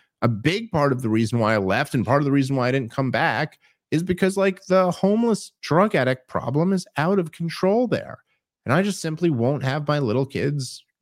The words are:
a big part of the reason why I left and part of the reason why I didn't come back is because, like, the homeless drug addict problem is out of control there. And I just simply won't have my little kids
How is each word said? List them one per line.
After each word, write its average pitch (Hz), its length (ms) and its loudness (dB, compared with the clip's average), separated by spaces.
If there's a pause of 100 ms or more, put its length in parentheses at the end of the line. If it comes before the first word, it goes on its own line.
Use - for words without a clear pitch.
(220)
a 117 60 4
big 151 440 -2
part 147 200 2
of 127 100 -2
the 123 80 -2
reason 113 300 2
why 110 140 2
I 110 40 2
left 101 360 0
and 117 120 0
part 143 160 2
of 147 40 -2
the 139 60 0
reason 139 240 2
why 123 120 0
I 127 40 0
didn't 131 200 -2
come 135 200 -2
back 139 480 -2 (320)
is 156 120 0
because, 190 340 0
like, 196 280 0
the 185 260 4
homeless 214 600 0 (100)
drug 190 340 2
addict 131 320 0
problem 165 460 0
is 185 120 -2 (120)
out 175 200 0
of 170 140 -2
control 190 560 -2
there. - 320 -6 (460)
And 113 80 0
I 175 100 4
just 202 180 -4
simply 165 300 -2
won't 135 320 0
have 143 240 -4
my 147 100 0
little 131 300 0
kids 135 560 -4 (180)